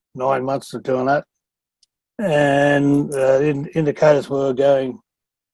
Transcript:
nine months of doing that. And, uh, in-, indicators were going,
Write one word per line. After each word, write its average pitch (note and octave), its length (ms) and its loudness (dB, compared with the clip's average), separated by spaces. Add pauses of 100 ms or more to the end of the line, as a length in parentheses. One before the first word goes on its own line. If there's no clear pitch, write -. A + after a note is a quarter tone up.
(140)
nine C3 300 -2
months C3+ 320 -6
of A2+ 80 -10
doing B2+ 240 -2
that. C#3+ 180 -2 (960)
And, C#3+ 960 2
uh, C3+ 240 2
in-, D3 280 -2
indicators D3 600 0
were C#3 240 -2
going, C3 460 0 (540)